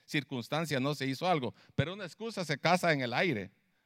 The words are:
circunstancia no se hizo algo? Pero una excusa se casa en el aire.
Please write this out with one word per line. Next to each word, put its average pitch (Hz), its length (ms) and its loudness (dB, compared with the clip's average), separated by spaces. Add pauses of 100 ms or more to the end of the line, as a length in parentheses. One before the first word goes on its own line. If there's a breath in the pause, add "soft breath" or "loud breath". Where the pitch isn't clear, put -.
circunstancia 143 760 -2
no 139 140 0
se 139 140 -4
hizo 135 200 -2
algo? 147 280 0 (180 loud breath)
Pero 147 200 0
una 202 120 -10
excusa 208 400 -8
se 170 140 -2
casa 175 340 4
en 139 80 2
el 120 120 -2
aire. 131 360 0 (360)